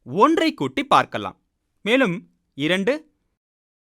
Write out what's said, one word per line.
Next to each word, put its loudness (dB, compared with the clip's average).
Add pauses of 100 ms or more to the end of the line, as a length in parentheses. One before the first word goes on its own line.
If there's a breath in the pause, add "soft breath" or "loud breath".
ஒன்றை 2
கூட்டி -6
பார்க்கலாம். 0 (440)
மேலும் 0 (380)
இரண்டு, -2 (1000)